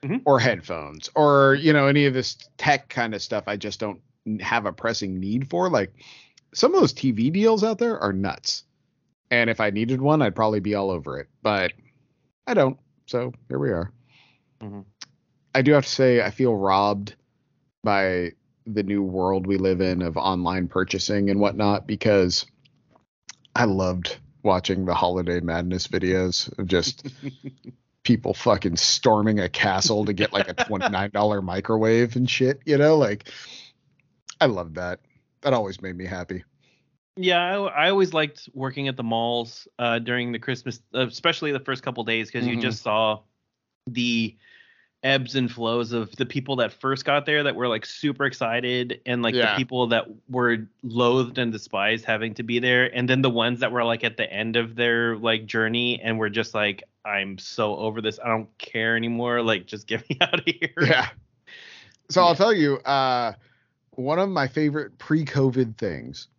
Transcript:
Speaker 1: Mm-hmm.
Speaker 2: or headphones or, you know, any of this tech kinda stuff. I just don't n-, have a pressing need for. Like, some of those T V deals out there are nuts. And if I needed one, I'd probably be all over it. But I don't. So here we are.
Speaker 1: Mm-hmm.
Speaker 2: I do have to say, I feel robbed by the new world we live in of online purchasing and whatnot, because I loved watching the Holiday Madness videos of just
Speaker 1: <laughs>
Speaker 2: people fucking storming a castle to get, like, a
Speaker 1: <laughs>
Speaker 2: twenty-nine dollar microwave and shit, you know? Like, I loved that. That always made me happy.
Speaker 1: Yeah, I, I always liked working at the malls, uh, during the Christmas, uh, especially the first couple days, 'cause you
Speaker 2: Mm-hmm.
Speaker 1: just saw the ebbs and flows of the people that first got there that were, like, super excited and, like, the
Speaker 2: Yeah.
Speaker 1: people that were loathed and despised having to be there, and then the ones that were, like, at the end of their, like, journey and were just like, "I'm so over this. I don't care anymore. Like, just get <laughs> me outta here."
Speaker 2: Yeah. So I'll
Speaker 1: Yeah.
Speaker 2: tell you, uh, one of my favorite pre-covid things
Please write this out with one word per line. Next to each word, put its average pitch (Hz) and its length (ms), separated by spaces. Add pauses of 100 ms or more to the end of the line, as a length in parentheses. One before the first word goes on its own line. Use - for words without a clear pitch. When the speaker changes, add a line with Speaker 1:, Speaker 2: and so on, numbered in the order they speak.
Speaker 1:
Mm-hmm. 151 220
Speaker 2:
or 139 140
headphones 82 720
or, 139 480
you 156 120
know, 143 120
any 143 220
of 131 80
this 127 200 (220)
tech - 320
kinda 110 300
stuff. 104 260
I 104 100
just 101 240
don't 101 220 (240)
n-, 107 140
have 107 260
a 92 80
pressing 101 460
need 110 280
for. 180 220
Like, 113 240 (640)
some 285 180
of 381 80
those 165 120
T 131 180
V 113 180
deals 208 340
out 220 140
there 233 220
are 196 120
nuts. - 520 (680)
And 117 180
if 113 140
I 107 80
needed 117 320
one, 147 220
I'd 101 120
probably 107 240
be 101 140
all 98 160
over 73 300
it. 71 80 (160)
But 98 300 (760)
I 247 80
don't. 135 240 (260)
So 123 260 (160)
here 131 120
we 139 100
are. 87 240 (680)
Speaker 1:
Mm-hmm. 101 220 (720)
Speaker 2:
I 135 80
do 139 120
have 143 120
to - 60
say, 123 320
I 95 80
feel 120 240
robbed 101 580 (680)
by 92 480 (340)
the 104 180
new 101 200
world 92 420
we 98 120
live 95 240
in 92 200
of 85 160
online 90 500
purchasing 98 640
and 101 100
whatnot, 101 460
because 101 600 (1080)
I 123 100
loved 92 520 (260)
watching 95 420
the 87 100
Holiday 90 460
Madness 87 460
videos 92 720
of 98 100
just 90 400 (480)
Speaker 1:
<laughs> - 480
Speaker 2:
people 110 300
fucking 95 420
storming 107 640
a 90 80
castle 101 580
to 101 80
get, 101 200
like, 196 160
a - 40
Speaker 1:
<laughs> 247 120
Speaker 2:
twenty-nine 104 460
dollar 104 300
microwave 110 760
and 127 120
shit, 135 360
you 147 120
know? 151 200
Like, 104 320 (1120)
I 156 60
loved 87 280
that. 90 240 (420)
That 139 120
always 101 280
made 92 140
me 92 100
happy. 90 380 (760)
Speaker 1:
Yeah, 180 220
I, 180 480
I - 20
always 190 240
liked 151 400
working 135 340
at 131 80
the 131 80
malls, 117 640 (100)
uh, 117 220
during 120 320
the 117 80
Christmas, 120 400 (160)
uh, 131 120
especially 160 440
the 139 80
first 135 240
couple 120 220
days, 113 260
'cause 120 140
you 123 80
Speaker 2:
Mm-hmm. 113 80
Speaker 1:
just 120 200
saw 107 380 (640)
the 117 520 (640)
ebbs 135 320
and 123 160
flows 117 420
of 113 220
the 127 100
people 135 320
that 113 160
first 135 320
got 143 200
there 151 180
that 139 120
were, 123 120
like, 110 180
super 143 400
excited 123 800
and, 123 180
like, 117 100
the 123 60
Speaker 2:
Yeah. 107 180
Speaker 1:
people 127 300
that 117 180 (240)
were 120 380 (160)
loathed 120 560
and 120 120
despised 110 540
having 110 300
to 123 80
be 117 160
there, 123 260 (100)
and 123 140
then 131 120
the 131 80
ones 117 320
that 120 100
were, 123 120
like, 117 200
at 113 140
the 113 140
end 110 260
of 113 180
their, 117 420
like, 113 300
journey 117 540
and 113 180
were 110 100
just 104 240
like, 104 300 (200)
"I'm 98 360
so 104 380
over 110 240
this. 107 220
I 123 40
don't 110 320
care 113 360
anymore. 120 460
Like, 107 240
just 104 220
get 113 200
<laughs> - 20
me 139 120
outta 170 240
here." - 360
Speaker 2:
Yeah. 139 280 (1000)
So 175 120
I'll 175 80
Speaker 1:
Yeah. 165 60
Speaker 2:
tell 214 180
you, 147 240
uh, 127 560 (580)
one 143 280
of 196 100
my 151 180
favorite 147 520
pre-covid 131 800
things 69 500 (120)